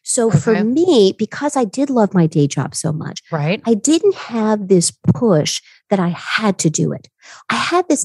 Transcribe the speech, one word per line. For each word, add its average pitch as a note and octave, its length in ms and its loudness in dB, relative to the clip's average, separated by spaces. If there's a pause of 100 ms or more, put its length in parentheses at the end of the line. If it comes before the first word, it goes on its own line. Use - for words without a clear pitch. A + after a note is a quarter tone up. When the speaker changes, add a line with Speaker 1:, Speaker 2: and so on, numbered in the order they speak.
Speaker 1:
So A3+ 280 0
for F3+ 220 2
Speaker 2:
Okay. F#3+ 100 2
Speaker 1:
me, B3 560 2
because C#4 380 -4
I B3+ 80 2
did C4+ 260 -2
love A3+ 240 2
my E3+ 120 4
day D3+ 200 2
job C#3 280 -6
so - 160 -4
much, D3+ 400 -8
Speaker 2:
Right. D#3+ 360 -2
Speaker 1:
I A#3 80 2
didn't E4 400 2
have G#3+ 540 -2
this F3+ 220 4
push - 720 0 (300)
that G3 100 2
I F3 80 0
had G3+ 520 -2
to E3 100 2
do D#3 220 -2
it. - 160 -14 (420)
I A#3 60 -2
had F4+ 320 0
this D4 160 0